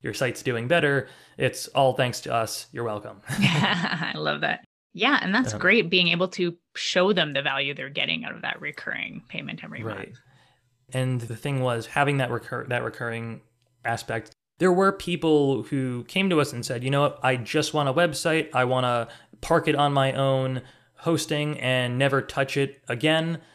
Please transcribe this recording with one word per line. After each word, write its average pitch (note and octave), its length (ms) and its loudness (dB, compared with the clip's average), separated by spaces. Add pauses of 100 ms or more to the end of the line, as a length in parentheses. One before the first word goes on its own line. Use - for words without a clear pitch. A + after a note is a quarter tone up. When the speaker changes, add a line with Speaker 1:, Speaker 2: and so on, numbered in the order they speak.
Speaker 1:
Your A#2+ 120 -6
site's - 280 -4
doing A#2+ 240 -4
better. C#3 420 2 (280)
It's - 320 -2
all C3+ 240 4
thanks B2 300 -2
to - 100 -6
us. A#2 400 -4
You're A#2+ 120 -6
welcome." G#2 400 -8
<laughs> - 40 -16
Speaker 2:
<laughs> - 0 -
I E3 880 0
love D3+ 240 -2
that. - 240 -4 (300)
Yeah, A#3+ 260 2
and F#3 140 -2
that's A#3+ 180 0
Speaker 1:
Um, G#2 80 -6
Speaker 2:
great, F#3 300 4
being F3+ 180 4
able F3 200 2
to F3 280 -2 (200)
show G#3+ 360 2
them D#3 220 0
the C#3 80 0
value C#3 320 -2
they're C#3 160 -10
getting C#3+ 340 -4
out - 100 -10
of - 60 -14
that - 220 -6
recurring - 680 -10
payment - 340 -10
every - 200 -12
Speaker 1:
Right. A2 140 -8 (120)
Speaker 2:
month. - 100 -20 (760)
Speaker 1:
And B2+ 280 -2
the A2+ 160 -10
thing C#3 240 -4
was, A#2+ 260 0
having C#3+ 300 2
that B2+ 160 0
recur-, A#2 340 -6
that A#2+ 160 -2
recurring A#2 600 -8 (420)
aspect, A2+ 480 -4 (260)
there F3+ 140 4
were F#3+ 180 6
people D3+ 760 2
who B2+ 400 -2
came G3 260 0
to D#3+ 100 4
us C#3+ 120 0
and A#2+ 140 -6
said, A#2+ 160 -4
"You C3 80 -2
know C#3+ 120 4
what? - 200 0
I C3 140 4
just C#3+ 360 -2
want D3 160 2
a C3 60 0
website. D#3+ 580 0
I B2+ 120 2
wanna B2 420 2 (340)
park E3 280 2
it D3 80 4
on C#3+ 160 4
my C3+ 220 4
own C3 480 0 (340)
hosting D3+ 640 -2
and B2 360 0
never C3+ 240 4
touch C3+ 360 -2
it C#3 320 -2
again D#3+ 520 0 (140)